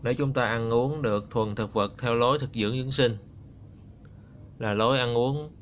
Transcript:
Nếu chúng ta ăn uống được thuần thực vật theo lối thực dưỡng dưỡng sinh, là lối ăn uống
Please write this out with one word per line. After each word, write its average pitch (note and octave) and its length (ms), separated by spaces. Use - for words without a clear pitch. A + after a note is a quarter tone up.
Nếu A#2+ 100
chúng C3+ 200
ta B2+ 120
ăn A2+ 240
uống C3+ 320
được G#2 280
thuần G#2+ 260
thực G#2+ 180
vật G#2 280
theo A#2 140
lối B2 240
thực B2 140
dưỡng A2+ 240
dưỡng C3 140
sinh, A#2+ 260
là G#2+ 140
lối A#2 260
ăn A#2+ 180
uống C#3+ 340